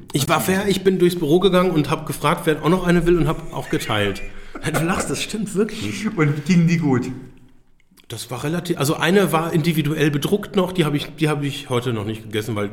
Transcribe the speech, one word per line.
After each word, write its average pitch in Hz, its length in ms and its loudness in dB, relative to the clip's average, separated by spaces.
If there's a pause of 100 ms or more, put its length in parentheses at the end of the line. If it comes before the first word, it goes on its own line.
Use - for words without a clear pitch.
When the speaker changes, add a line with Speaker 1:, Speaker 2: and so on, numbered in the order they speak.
(140)
Speaker 1:
Ich 151 160 0
war 156 100 4
fair, 190 280 0
ich 190 160 0
bin 190 160 4
durchs 175 180 4
Büro 165 240 2
gegangen 185 300 4
und 156 180 0
hab 147 160 -4
gefragt, 147 400 -2
wer 151 180 0
auch 156 60 2
noch 180 180 2
eine 175 180 4
will 175 120 6
und 151 100 2
hab - 260 -4
auch - 160 -8
geteilt. 104 580 -2
<laughs> - 40 -12 (420)
Du 160 100 0
lachst, 175 260 -2
das 139 140 -4
stimmt 214 320 -6
wirklich. 208 500 -4 (120)
Speaker 2:
Und 147 280 2
ging 170 220 6
die 170 100 2
gut? 131 320 2 (1000)
Speaker 1:
Das - 200 -12
war 123 140 -8
relativ, 170 340 -2
also 143 180 0
eine 175 360 4
war 165 220 0
individuell 156 580 2
bedruckt 185 460 -2
noch, 180 160 0
die 170 100 2
hab 147 100 0
ich, - 220 -4
die 151 140 0
hab 147 120 -2
ich 139 280 -6
heute 123 240 0
noch 104 120 -4
nicht 107 180 -6
gegessen, 107 340 -4
weil 104 160 -4